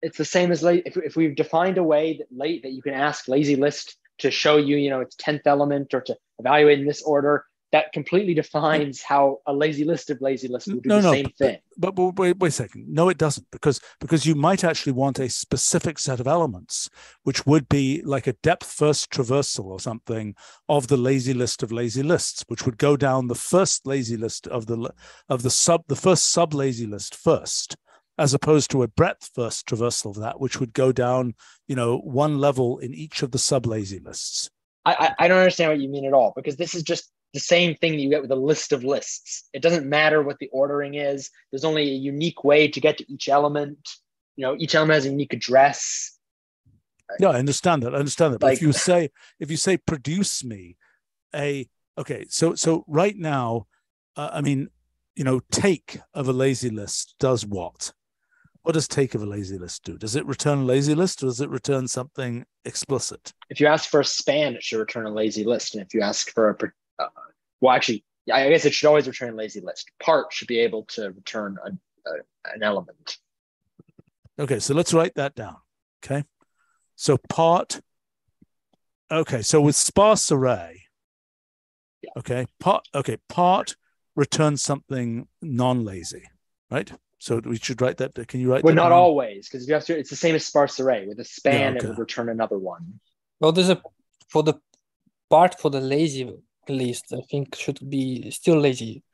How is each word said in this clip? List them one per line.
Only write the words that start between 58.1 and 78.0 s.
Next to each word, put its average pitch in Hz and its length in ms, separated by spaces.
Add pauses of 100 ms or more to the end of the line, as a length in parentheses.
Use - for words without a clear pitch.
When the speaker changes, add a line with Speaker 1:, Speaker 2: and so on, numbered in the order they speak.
Speaker 2:
What 165 100
does 156 160
take 139 260
of 107 80
a 104 40
lazy 101 320
list 87 260
do? 87 140
Does 110 180
it 151 100
return 143 340
a 135 40
lazy 139 300
list, 180 280
or 135 40
does 123 140
it 139 100
return 135 360
something 123 600 (180)
explicit? - 720 (160)
Speaker 1:
If 139 100
you 147 60
ask 156 240
for 151 100
a 135 40
span, 139 500
it 107 80
should - 160
return 110 280
a 107 60
lazy 107 320
list. 113 300
And 104 100
if - 80
you 113 80
ask 104 320
for 110 160
a, 101 60
per-, 101 200 (240)
uh, 69 80 (540)
well, 127 140
actually, 120 300 (280)
I 135 160
guess 147 160
it 143 100
should - 140
always 151 180
return 123 260
a 113 40
lazy 107 240
list. - 300 (120)
Part 156 300
should - 160
be 120 100
able 113 240 (120)
to 101 180
return 98 520
a, - 460
a, 80 40 (400)
an 110 100
element. 98 540 (1200)
Speaker 2:
Okay, 139 220
so 139 160
let's 165 180
write 165 220
that 139 220
down. 107 200 (480)
Okay, 143 200 (720)
so 139 220 (100)
part. 165 520 (1300)